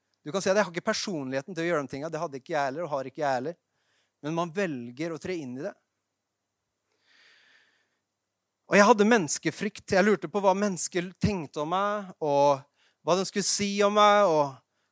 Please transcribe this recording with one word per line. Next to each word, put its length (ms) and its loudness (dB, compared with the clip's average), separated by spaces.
Du 80 -12
kan 100 -2
si 80 0
at 80 4
jeg 80 2
har 60 -14
ikke 160 -4
personligheten 640 -4
til 80 -4
å 60 -2
gjøre 160 0
de 80 -14
tingene. 180 -8
Det 80 -8
hadde 220 -10
ikke 100 -12
jeg 160 0
heller, 160 -6
og 80 -8
har 160 -4
ikke 140 -10
jeg 160 0
heller. 180 -6
Men 100 -4
man 160 -4
velger 640 -6
å 80 -14
tre 160 -8
inn 160 -10
i 80 -10
det. 80 -8
Og 80 0
jeg 140 8
hadde 180 6
menneskefrykt. 880 0
Jeg 80 6
lurte 240 2
på 160 -4
hva 140 4
mennesker 580 -2
tenkte 480 -4
om 80 -6
meg, 480 -4
og 400 2
hva 80 4
de 140 0
skulle 180 0
si 240 2
om 80 2
meg, 320 6
og 240 2